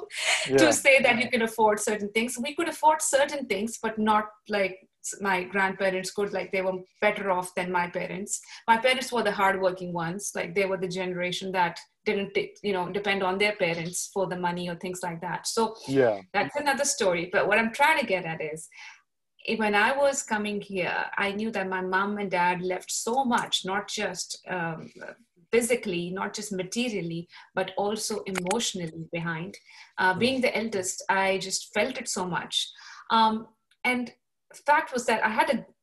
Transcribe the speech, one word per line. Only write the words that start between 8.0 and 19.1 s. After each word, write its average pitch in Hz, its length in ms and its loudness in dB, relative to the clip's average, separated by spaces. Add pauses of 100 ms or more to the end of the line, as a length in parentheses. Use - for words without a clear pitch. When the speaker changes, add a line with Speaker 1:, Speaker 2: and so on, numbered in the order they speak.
Speaker 2:
My 226 100 6
parents 254 340 2
were 233 120 2
the 202 80 2
hardworking 190 600 2
ones. 170 420 -4
Like, 180 200 -4
they 196 100 4
were 190 120 0
the 185 120 -2
generation 180 640 -4
that 175 260 0 (260)
didn't, 196 300 -2
t-, - 280 -2
you 202 100 0
know, 175 180 -2
depend 196 320 0
on 185 160 0
their 208 160 0
parents 170 580 -2
for 190 140 0
the 180 100 -4
money 175 320 -4
or 170 60 -6
things 180 280 -8
like 170 180 -8
that. 170 260 -6
So 220 280 0 (120)
Speaker 1:
Yeah. 120 340 4 (120)
Speaker 2:
that's 196 220 0
another 285 300 0
story. 175 480 0
But 165 140 4
what 208 120 4
I'm 226 140 0
trying 302 260 4
to 262 60 0
get 185 200 -2
at 160 160 -6
is, 156 260 -8 (840)